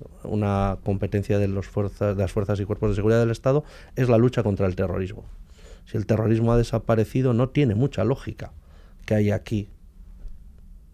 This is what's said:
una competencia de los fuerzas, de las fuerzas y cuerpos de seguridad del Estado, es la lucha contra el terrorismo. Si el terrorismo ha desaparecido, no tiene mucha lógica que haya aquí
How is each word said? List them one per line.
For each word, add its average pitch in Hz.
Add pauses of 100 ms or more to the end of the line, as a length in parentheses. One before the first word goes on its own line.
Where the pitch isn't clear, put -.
(240)
una 98
competencia 101
de 101
los 98
fuerzas, 104
de 101
las 90
fuerzas 101
y 101
cuerpos 104
de 95
seguridad 110
del 117
Estado, 135 (320)
es 131
la 117
lucha 123
contra 101
el 90
terrorismo. 95 (600)
Si -
el 107
terrorismo 113
ha 120
desaparecido, 120
no 120
tiene 131
mucha 113
lógica - (540)
que 110
haya 104
aquí 101 (1200)